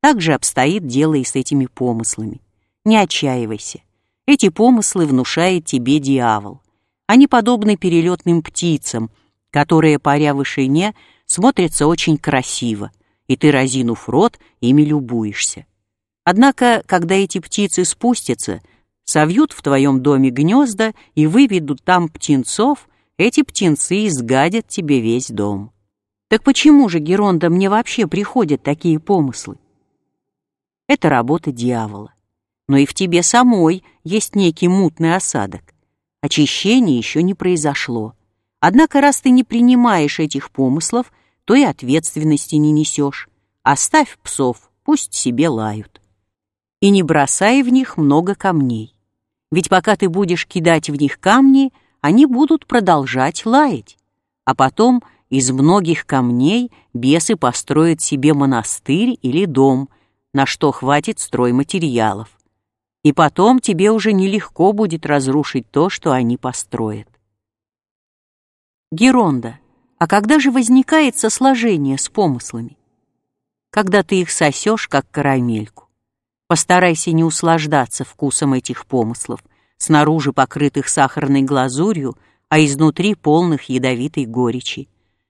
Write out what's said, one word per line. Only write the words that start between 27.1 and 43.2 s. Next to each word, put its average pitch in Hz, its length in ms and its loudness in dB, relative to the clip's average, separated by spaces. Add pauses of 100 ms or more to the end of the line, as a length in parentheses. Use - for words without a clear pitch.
мне 185 200 2
вообще 214 380 -2
приходят 190 560 -2
такие 156 360 0
помыслы? 156 580 -4 (1300)
Это 269 220 0
работа 139 420 -2
дьявола. 117 600 -6 (540)
Но 139 100 2
и 139 100 4
в - 80 -12
тебе 175 260 0
самой 185 600 2 (200)
есть 202 320 -4
некий 175 320 0
мутный 170 480 0
осадок. - 580 -8 (480)
Очищение 170 760 0
еще 135 240 -4
не 185 140 0
произошло. 143 800 -4 (440)
Однако, 277 400 4
раз 285 220 2
ты 269 80 0
не 254 140 4
принимаешь 233 760 2
этих 147 300 -6
помыслов, 151 640 -2 (320)
то - 80 2
и 269 80 6
ответственности 156 920 -2
не 151 160 2
несешь. 147 580 -2 (320)